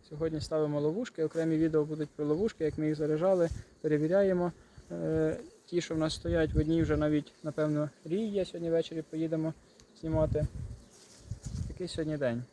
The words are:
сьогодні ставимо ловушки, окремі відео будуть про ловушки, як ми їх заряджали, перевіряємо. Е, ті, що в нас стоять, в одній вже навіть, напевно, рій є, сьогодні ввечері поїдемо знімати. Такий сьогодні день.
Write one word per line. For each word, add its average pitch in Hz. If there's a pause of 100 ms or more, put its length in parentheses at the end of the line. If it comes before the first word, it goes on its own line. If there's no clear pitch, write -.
сьогодні 160
ставимо 151
ловушки, 160
окремі 160
відео 156
будуть 151
про 147
ловушки, 160
як 147
ми 151
їх 156
заряджали, 165 (320)
перевіряємо. 175 (400)
Е, 160 (300)
ті, 175
що 165
в 160
нас 156
стоять, 165
в -
одній 160
вже 151
навіть, 151 (100)
напевно, 151 (140)
рій 196
є, 202
сьогодні 170
ввечері 165
поїдемо 160 (460)
знімати. 156 (1200)
Такий 175
сьогодні 156
день. 123 (100)